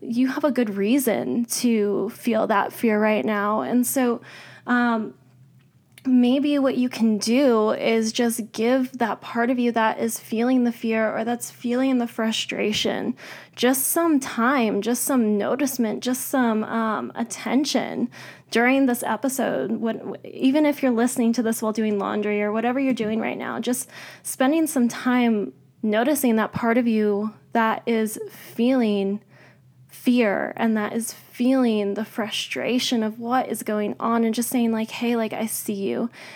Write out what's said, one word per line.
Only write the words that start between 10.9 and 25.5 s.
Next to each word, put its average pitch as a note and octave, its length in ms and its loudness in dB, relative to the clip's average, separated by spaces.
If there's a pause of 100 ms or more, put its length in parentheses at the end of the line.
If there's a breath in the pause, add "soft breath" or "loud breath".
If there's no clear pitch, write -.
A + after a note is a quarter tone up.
or A3 80 -2
that's A#3 280 -6
feeling B3+ 480 0
the A#3+ 80 -2
frustration A3 1080 -2 (400 loud breath)
just C4 280 0
some E4 360 2
time, A#3 640 0
just A#3 220 -2
some A3+ 340 2
noticement, A#3 640 -2
just B3+ 280 -4
some, A#3 340 2
um, A3 500 -4
attention - 960 -2 (400 loud breath)
during C4 380 4
this A#3+ 160 -2
episode. A3+ 680 -2
When, A3+ 500 -4
even C#4 420 2
if C#4+ 160 0
you're C4 100 2
listening A#3 420 2
to A#3+ 100 0
this A3+ 180 -2
while A3 100 0
doing G#3+ 280 0
laundry G#3 420 -2
or G#3 100 0
whatever A#3+ 280 0
you're C4 140 2
doing A3 260 -2
right - 180 -4
now, A#2+ 220 -6
just A#3+ 280 -4 (360 loud breath)
spending D#4 420 2
some B3+ 220 2
time A#3+ 680 0 (300)